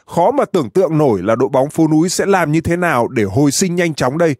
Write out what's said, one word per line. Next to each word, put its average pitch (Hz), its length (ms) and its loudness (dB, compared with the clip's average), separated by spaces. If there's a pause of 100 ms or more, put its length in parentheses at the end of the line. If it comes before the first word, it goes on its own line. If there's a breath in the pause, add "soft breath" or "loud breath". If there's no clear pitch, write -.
khó 180 240 0
mà 262 140 0
tưởng 143 260 -2
tượng 160 280 0
nổi 117 240 2
là 107 120 0
đội 127 140 0
bóng 135 220 0
phố 160 180 0
núi 156 200 2
sẽ - 180 -2
làm 180 260 0
như 165 80 2
thế 165 160 -2
nào 147 320 0
để 120 140 -2
hồi 123 280 0
sinh 175 240 -2
nhanh 175 200 -2
chóng 139 240 -2
đây. 165 200 0